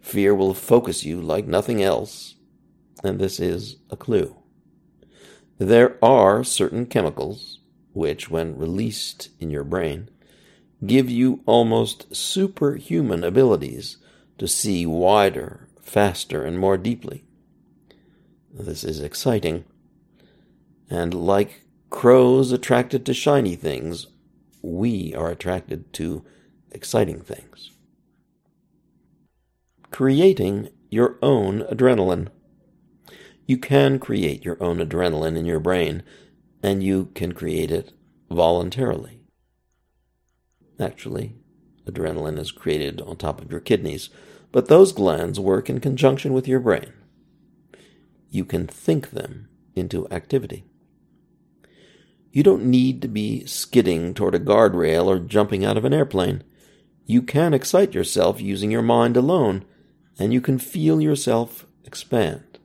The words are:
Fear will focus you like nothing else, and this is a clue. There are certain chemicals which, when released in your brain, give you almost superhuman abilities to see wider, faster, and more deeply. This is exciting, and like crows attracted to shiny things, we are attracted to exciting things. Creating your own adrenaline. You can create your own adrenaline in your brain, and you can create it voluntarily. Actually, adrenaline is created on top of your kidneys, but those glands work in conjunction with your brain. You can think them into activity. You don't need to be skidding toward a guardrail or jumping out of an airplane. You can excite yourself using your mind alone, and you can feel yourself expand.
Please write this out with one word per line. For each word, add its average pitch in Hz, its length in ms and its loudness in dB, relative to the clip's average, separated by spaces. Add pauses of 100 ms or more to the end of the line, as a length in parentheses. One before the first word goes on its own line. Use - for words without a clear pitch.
Fear 101 340 2
will 95 180 0
focus - 500 0
you 80 180 -8
like 80 260 -4
nothing 104 340 -2
else, 95 540 -4 (680)
and 95 160 -4
this 95 200 -4
is 90 380 -6 (120)
a - 80 -14
clue. - 380 -2 (1200)
There 117 460 6
are 113 400 6
certain 117 420 -2
chemicals 92 720 -4 (340)
which, 76 360 -6
when 82 280 -4
released 95 720 -8 (100)
in 82 100 -8
your 73 140 -6
brain, 85 460 -6 (760)
give 123 240 2
you 123 380 0
almost 113 680 2
superhuman 151 1080 -2
abilities 87 760 0 (400)
to 98 100 -8
see 87 380 -2
wider, 90 840 2 (140)
faster, 87 600 -2
and 82 160 -6
more 95 180 2
deeply. 113 460 -6 (1300)
This 82 300 -10
is 76 180 -6
exciting, 85 640 -2 (1200)
and 87 280 -4
like 98 480 0 (260)
crows 127 640 6
attracted 123 540 0
to 131 80 -2
shiny 127 420 2
things, 76 500 -8 (560)
we 90 540 -4
are 82 160 -4
attracted 90 600 -8
to 82 300 -8 (480)
exciting - 500 -4
things. - 500 -20 (2250)
Creating 135 800 2 (200)
your 117 320 0
own 107 400 0 (100)
adrenaline. 98 560 2 (1200)
You 127 100 2
can 135 420 2
create 85 440 -4
your 87 180 -6
own 87 180 -2
adrenaline 80 580 -2
in 82 80 -4
your 85 140 -2
brain, 85 440 -2 (580)
and 98 220 0
you 95 320 -2
can 87 160 -6
create 82 400 -6
it 85 220 -6 (360)
voluntarily. 87 840 -2 (1600)
Actually, - 560 -8 (500)
adrenaline 78 520 -6
is 78 140 -10
created 76 500 -6
on 82 140 -14
top - 260 -8
of - 100 -16
your 85 80 -8
kidneys, 78 500 -2 (420)
but 123 160 0
those 185 240 8
glands 87 480 -2
work 95 300 0
in 127 100 -4
conjunction 135 540 0
with 131 140 -2
your 131 120 0
brain. 117 340 -2 (1400)
You 92 160 -4
can 85 220 -4
think - 440 -4
them - 360 -14 (280)
into 92 340 -6
activity. 98 560 -6 (1700)
You 139 120 2
don't 190 220 6
need 127 360 4
to 127 60 -6
be 107 380 -6
skidding 87 680 0
toward 95 220 0
a 87 40 2
guardrail 90 640 4
or 95 140 2
jumping 101 440 0
out 104 140 0
of 110 80 -2
an 135 80 2
airplane. 98 500 0 (600)
You 120 160 4
can 151 320 0
excite 185 400 2
yourself 90 480 0
using 98 300 -4
your 117 100 0
mind 120 340 4
alone, 127 480 2 (560)
and 104 140 0
you 127 80 2
can 131 180 -2
feel 156 400 0
yourself 131 680 -2 (200)
expand. - 800 -4